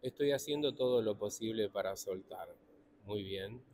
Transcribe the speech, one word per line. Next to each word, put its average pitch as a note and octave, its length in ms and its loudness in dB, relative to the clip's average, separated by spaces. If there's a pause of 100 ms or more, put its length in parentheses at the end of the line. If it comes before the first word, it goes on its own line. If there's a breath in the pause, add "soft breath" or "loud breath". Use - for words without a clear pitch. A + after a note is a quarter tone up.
Estoy C#3+ 300 2
haciendo C#3+ 420 2
todo B2 280 4
lo G#2+ 160 2
posible A2 520 0
para G2 280 -2
soltar. F#2 500 -6 (560)
Muy G2+ 180 -2
bien, G2 400 -6 (120)